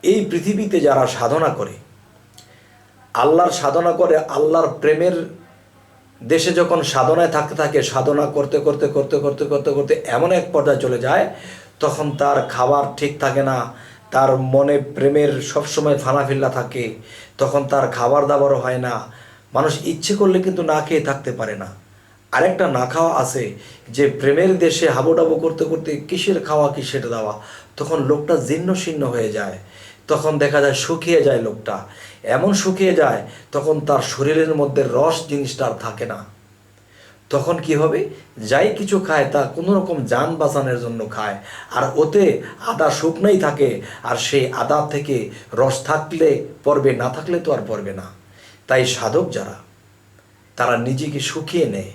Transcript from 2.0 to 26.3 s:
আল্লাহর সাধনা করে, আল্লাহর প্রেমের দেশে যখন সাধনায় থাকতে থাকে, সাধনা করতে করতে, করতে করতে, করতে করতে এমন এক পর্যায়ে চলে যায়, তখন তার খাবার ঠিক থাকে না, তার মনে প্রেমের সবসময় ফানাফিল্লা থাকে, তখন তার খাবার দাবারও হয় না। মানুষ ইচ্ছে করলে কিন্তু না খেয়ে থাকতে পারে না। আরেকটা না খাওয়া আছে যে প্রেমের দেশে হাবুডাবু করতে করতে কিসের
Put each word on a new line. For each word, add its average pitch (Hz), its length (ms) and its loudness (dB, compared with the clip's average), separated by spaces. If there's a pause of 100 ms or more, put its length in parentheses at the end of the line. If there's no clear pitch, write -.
আল্লাহর 160 460 4
সাধনা 165 320 2
করে, 160 240 4 (200)
আল্লাহর 156 320 2 (120)
প্রেমের 165 480 2 (920)
দেশে 160 320 0
যখন 165 300 2 (100)
সাধনায় 160 440 2
থাকতে - 180 -2
থাকে, 143 280 0
সাধনা 143 440 0 (100)
করতে 139 300 0
করতে, 139 220 2
করতে 143 360 0
করতে, 139 200 -2
করতে 143 320 0
করতে 139 180 -2 (220)
এমন 170 160 2
এক 175 200 0
পর্যায়ে 143 320 2
চলে 123 220 0
যায়, 160 280 0 (460)
তখন 147 360 -2
তার 143 320 0
খাবার 139 480 0
ঠিক 147 240 -4
থাকে 135 220 2
না, 127 320 -2 (360)
তার 131 260 4 (180)
মনে 139 220 4 (180)
প্রেমের 143 480 2
সবসময় 147 560 0
ফানাফিল্লা 135 520 0
থাকে, 120 440 -6 (440)
তখন 139 300 0
তার 135 220 2
খাবার 135 400 2
দাবারও 139 340 4
হয় 127 140 -2
না। 120 300 -4 (440)
মানুষ 147 200 2 (120)
ইচ্ছে 170 300 -2
করলে 190 320 4
কিন্তু 180 160 -2
না 156 180 0
খেয়ে 151 280 0
থাকতে 131 240 -4
পারে 107 240 -6
না। 95 120 -12 (640)
আরেকটা 180 340 2 (100)
না 127 100 0
খাওয়া 160 340 0
আছে 120 360 -4 (340)
যে 135 140 2 (140)
প্রেমের 165 400 4
দেশে 170 360 2
হাবুডাবু 160 400 4 (100)
করতে 160 200 0
করতে 156 420 -4
কিসের 185 380 -2